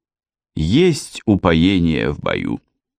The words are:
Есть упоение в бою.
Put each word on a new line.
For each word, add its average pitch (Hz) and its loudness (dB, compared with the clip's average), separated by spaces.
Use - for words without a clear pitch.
Есть 143 0
упоение 85 2
в - -10
бою. 50 -6